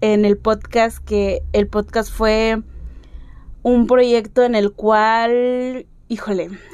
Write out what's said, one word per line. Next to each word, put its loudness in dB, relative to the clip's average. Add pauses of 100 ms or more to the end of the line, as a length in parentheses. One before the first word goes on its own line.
en 2
el 2
podcast, -2
que -2 (120)
el 2
podcast -4
fue 0 (1000)
un 4
proyecto 2
en 2
el 0
cual, 0 (240)
híjole, -6 (240)